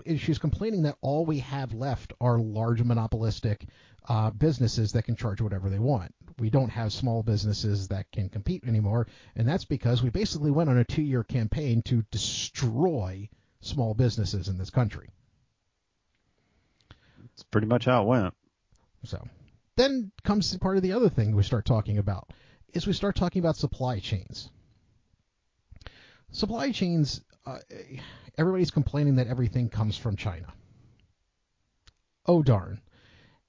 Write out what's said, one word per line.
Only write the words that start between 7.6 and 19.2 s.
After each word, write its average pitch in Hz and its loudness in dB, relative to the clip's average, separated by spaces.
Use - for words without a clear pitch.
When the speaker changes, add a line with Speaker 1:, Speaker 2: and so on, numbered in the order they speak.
Speaker 1:
that 98 -6
can 98 -4
compete 165 -4
anymore, 110 2
and 117 0
that's 165 0
because 123 0
we 123 2
basically 156 0
went 156 4
on 123 6
a 120 6
two-year 135 0
campaign 117 0
to 120 2
destroy 110 -2
small 113 -2
businesses 104 0
in 95 -2
this 92 -6
country. - -2
Speaker 2:
That's - -20
pretty 107 0
much 117 2
how 123 4
it 101 2
went. 110 2
Speaker 1:
So, - -12